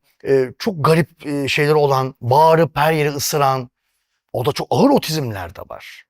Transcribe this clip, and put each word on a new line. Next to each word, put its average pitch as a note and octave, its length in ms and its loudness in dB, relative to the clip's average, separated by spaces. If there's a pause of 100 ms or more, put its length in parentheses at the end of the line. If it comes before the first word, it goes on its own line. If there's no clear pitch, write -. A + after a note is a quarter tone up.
(240)
e, C3+ 240 2 (100)
çok E3+ 260 -6
garip, D#3+ 420 0
e, C#3+ 220 -4
şeyleri D3+ 280 0
olan, C3+ 440 0
bağırıp D#3+ 560 4
her D3+ 160 2
yeri D3+ 180 0
ısıran, C3+ 600 -2 (640)
o A#2 120 -6
da C#3+ 80 0
çok - 180 -8
ağır F#3 200 4
otizmler A#2+ 640 -4
de - 60 -20 (100)
var. - 400 -20